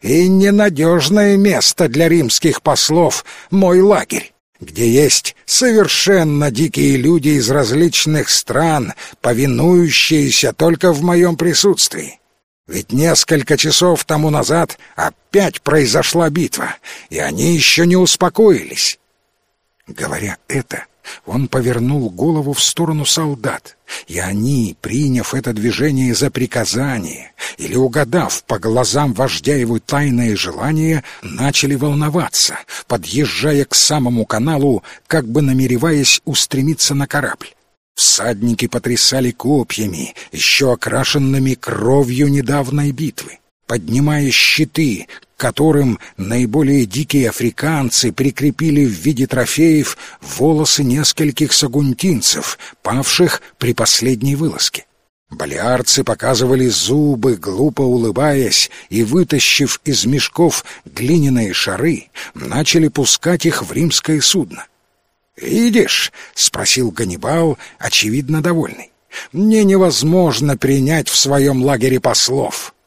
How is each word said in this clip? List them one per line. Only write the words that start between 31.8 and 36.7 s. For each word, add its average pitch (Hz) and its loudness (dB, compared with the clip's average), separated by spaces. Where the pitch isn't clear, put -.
подъезжая 131 -2
к - -6
самому 123 0
каналу, 135 0
как 151 0
бы 131 0
намереваясь 131 2
устремиться 143 -2